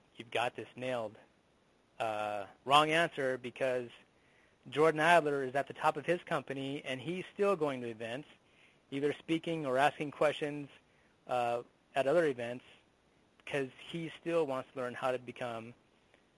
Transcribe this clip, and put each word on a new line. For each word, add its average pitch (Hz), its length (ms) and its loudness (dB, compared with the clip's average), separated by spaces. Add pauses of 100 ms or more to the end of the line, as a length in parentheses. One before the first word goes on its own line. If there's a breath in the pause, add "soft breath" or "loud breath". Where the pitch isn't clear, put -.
(180)
you've 117 140 -18
got 120 240 0
this 113 200 -10
nailed, 123 380 -4 (840)
uh, 107 440 -2 (220)
wrong 147 240 6
answer, 151 520 0
because 123 480 -2 (840 soft breath)
Jordan 156 280 4
Adler 151 440 6
is 127 100 -6
at 139 140 0
the 143 60 -12
top 156 220 2
of 135 120 -8
his 175 180 2
company 135 600 -4
and 131 140 -4
he's 170 240 -6 (100)
still 202 220 2
going 147 260 -2
to 120 60 -6
events, 117 400 -8 (600 soft breath)
either 139 300 -2
speaking 160 460 -2
or 127 120 2
asking 147 320 2
questions, 147 600 0 (580 soft breath)
uh, 120 320 0 (360)
at 135 120 2
other 160 180 6
events, 123 400 -4 (800)
'cause 139 320 -2
he 165 340 -8 (100)
still 170 240 2
wants 131 280 -4
to 135 60 -8
learn 123 160 -4
how 131 160 0
to 127 80 -2
become 120 540 -8 (640 soft breath)